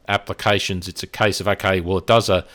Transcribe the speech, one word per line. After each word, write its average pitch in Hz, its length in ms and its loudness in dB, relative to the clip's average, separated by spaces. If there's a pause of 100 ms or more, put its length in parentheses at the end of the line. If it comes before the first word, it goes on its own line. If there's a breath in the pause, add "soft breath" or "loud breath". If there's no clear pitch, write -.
applications. 101 800 -2
It's - 140 -12
a - 40 -10
case - 340 -2
of, 95 80 -2
okay, 95 320 0
well, 90 160 -2
it 87 100 -4
does 117 220 4
a, 92 160 2 (100)